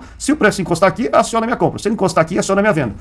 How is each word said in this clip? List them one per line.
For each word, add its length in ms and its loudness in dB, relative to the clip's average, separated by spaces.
se 120 -4
o 60 2
preço 240 2
encostar 260 0
aqui, 240 0
aciona 360 2
minha 100 -2
compra. 220 0
Se 100 -4
ele 60 0
encostar 260 0
aqui, 180 0
aciona 220 0
minha 120 2
venda. 280 -2